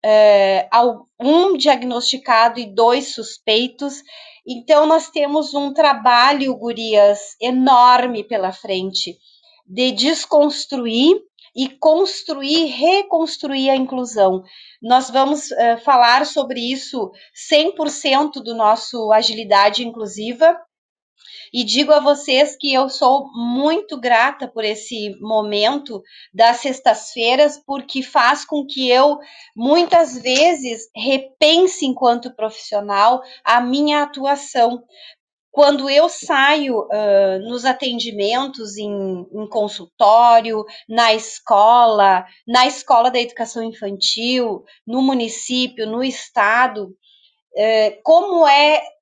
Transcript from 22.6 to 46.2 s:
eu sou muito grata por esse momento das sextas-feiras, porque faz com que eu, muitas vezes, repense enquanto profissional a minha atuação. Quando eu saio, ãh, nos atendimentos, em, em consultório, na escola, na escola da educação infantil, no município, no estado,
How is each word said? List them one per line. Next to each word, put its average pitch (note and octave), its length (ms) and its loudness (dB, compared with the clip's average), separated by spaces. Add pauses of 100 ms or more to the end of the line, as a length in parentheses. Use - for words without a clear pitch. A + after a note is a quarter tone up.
eu C4+ 140 0
sou C4+ 460 0
muito C#4 640 -4
grata B3 500 0
por A3 160 -10
esse G#3+ 560 -8
momento G#3+ 840 -4 (300)
das A3+ 260 2
sextas-feiras, C4 1080 -2
porque C4+ 380 -10
faz C#4 420 0
com D4 220 -6
que C4 240 -6
eu, C#4+ 280 4 (380)
muitas D4+ 640 2
vezes, B3+ 800 -2
repense D4 880 0
enquanto A#3+ 480 -2
profissional G#3+ 880 -2 (220)
a A#3+ 160 4
minha D4 420 0
atuação. C4+ 800 -4 (720)
Quando C#4+ 360 2
eu D4 200 4
saio, C#4 840 -2
ãh, G3 460 0 (100)
nos A#3+ 160 -10
atendimentos, A#3 1120 -4
em, G#3 120 -10 (440)
em G#3+ 160 -12
consultório, A3 1160 2 (240)
na A3+ 260 2
escola, G#3+ 1120 2 (200)
na B3+ 200 2
escola B3+ 440 0
da B3 100 -2
educação A#3 420 -8
infantil, A3+ 1040 -6 (220)
no B3 140 -4
município, B3+ 840 -4
no A3+ 160 -6
estado, A3 920 -2 (640)